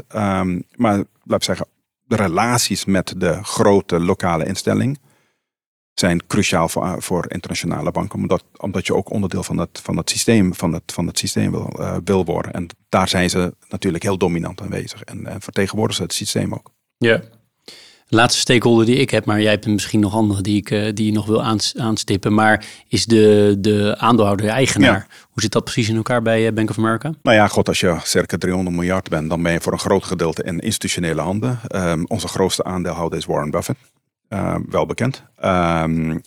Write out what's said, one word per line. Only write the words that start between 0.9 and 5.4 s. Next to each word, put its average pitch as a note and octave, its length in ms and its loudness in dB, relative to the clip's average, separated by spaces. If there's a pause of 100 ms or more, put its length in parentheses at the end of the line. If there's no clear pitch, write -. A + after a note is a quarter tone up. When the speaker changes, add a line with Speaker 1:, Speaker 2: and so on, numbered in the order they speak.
Speaker 1:
laat G#2 140 0
ik - 40 -8
zeggen, - 240 -4 (380)
de A#2 120 0
relaties G#2 680 0
met F#2+ 320 0
de F2 260 0
grote G2 580 2
lokale F2 460 0
instelling G#2 520 -2 (960)